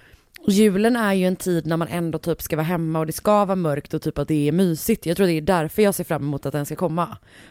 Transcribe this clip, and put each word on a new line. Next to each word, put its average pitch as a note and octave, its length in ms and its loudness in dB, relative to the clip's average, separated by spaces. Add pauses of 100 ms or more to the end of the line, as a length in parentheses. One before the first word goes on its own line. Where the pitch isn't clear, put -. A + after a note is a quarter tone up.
(480)
julen G#3+ 480 4
är G#3+ 180 0
ju F#3 140 2
en F#3 80 0
tid E3+ 300 -2
när E3 120 0
man E3+ 100 -2
ändå E3 320 -6
typ D#3+ 220 -4
ska - 140 -6
vara D#3 100 0
hemma E3 340 -2
och D#3+ 60 0
det D#3 80 -6
ska G#3 320 2
vara F#3+ 100 -2
mörkt D3+ 380 -2
och D3+ 80 -4
typ - 160 -4
att D3 100 -4
det D3 200 2
är D3 40 2
mysigt. F3+ 540 0
Jag E3 120 -2
tror F#3+ 100 4
det E3+ 60 2
är D#3 80 -2
därför E3 400 0
jag G3+ 140 4
ser F3+ 80 -6
fram D3 200 -4
emot C#3+ 220 -4
att C3+ 60 -6
den C#3+ 140 -4
ska D3+ 100 -10
komma. E3 420 -4 (340)